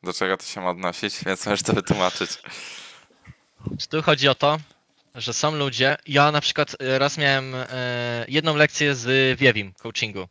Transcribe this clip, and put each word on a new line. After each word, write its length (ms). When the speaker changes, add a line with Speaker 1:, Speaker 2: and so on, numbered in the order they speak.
Speaker 1:
do 100
czego 240
to 100
się 140
ma 100
odnosić, 560
więc 200
możesz 160
to 100
wytłumaczyć. 580
Speaker 2:
Czy 100
tu 140
chodzi 260
o 60
to, 240
że 200
są 220
ludzie, 400
ja 260
na 80
przykład, 400
e, 180
raz 200
miałem, 360
e, 720
jedną 280
lekcję 380
z 460
Wiewim, 320
coachingu. 580